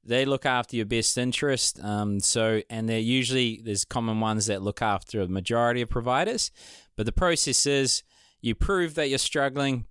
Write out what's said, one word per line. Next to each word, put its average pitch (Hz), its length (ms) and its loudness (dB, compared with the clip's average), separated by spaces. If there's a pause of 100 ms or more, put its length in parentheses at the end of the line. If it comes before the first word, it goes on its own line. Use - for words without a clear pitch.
They 127 200 2
look 139 220 0
after 123 300 0
your 110 100 0
best 113 320 0
interest. 127 640 0
Um, 104 380 0
so, 110 500 2
and 113 180 -4
they're 113 120 0
usually, 123 640 0
there's 104 200 -2
common 113 360 -2
ones 110 260 0
that 98 160 -2
look 101 180 -4
after 104 400 -2
a 92 60 0
majority 117 560 0
of 113 80 -6
providers. 139 640 -2 (420)
But 110 120 -2
the 120 60 -2
process 170 540 2
is 135 380 2 (360)
you 117 140 -2
prove 175 400 0
that 151 140 0
you're 135 100 0
struggling 139 720 0